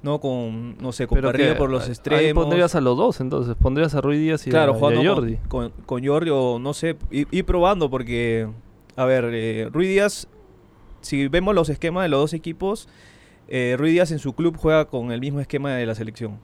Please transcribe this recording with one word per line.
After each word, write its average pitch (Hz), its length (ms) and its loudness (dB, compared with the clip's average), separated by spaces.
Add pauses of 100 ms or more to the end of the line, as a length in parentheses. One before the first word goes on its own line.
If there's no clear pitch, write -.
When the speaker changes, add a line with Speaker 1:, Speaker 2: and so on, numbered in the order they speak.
Speaker 1:
¿no? 143 180 -4
Con, 120 580 -6
no 127 120 -8
sé, 120 160 -4
con - 100 2
Speaker 2:
Pero 131 140 2
Speaker 1:
Carrillo 269 220 4
Speaker 2:
que - 20 2
Speaker 1:
por 139 160 0
los 127 140 0
Speaker 2:
ahí 123 60 -6
Speaker 1:
extremos. 151 540 2
Speaker 2:
pondrías 175 300 4
a 160 60 4
los 123 160 4
dos, - 240 0
entonces. 127 340 -2
Pondrías 143 400 2
a 143 60 2
Ruiz 147 200 2
Díaz 156 260 0
y 131 40 -4
Speaker 1:
Claro, 151 220 4
Speaker 2:
a, - 20 2
y - 20 0
a 113 40 -2
Speaker 1:
jugando 123 240 4
con, 190 100 4
Speaker 2:
Jordi. 117 240 -2 (100)
Speaker 1:
con, 120 240 -6 (140)
con 127 180 -6
Jordi 156 260 0
o, 127 280 0
no 139 160 -6
sé, 165 220 -4 (160)
ir, 143 180 -2
ir 185 140 0
probando, 175 440 2
porque, 117 600 -2 (480)
a 131 80 0
ver, 127 280 2
eh, 113 400 -4
Ruiz 175 160 0
Díaz, 196 380 0 (760)
si 139 280 -2
vemos 185 260 2
los 165 140 2
esquemas 165 340 -4
de 175 60 0
los 139 120 2
dos 151 140 0
equipos, 170 540 -6 (580)
eh, 127 320 -2
Ruiz 160 140 2
Díaz 175 180 2
en 156 80 -4
su 135 160 -6
club 165 240 0
juega 156 280 4
con 120 260 -6
el 117 80 -6
mismo 143 200 -6
esquema 139 340 -4
de 120 120 -2
la 110 80 -4
selección. 107 500 -10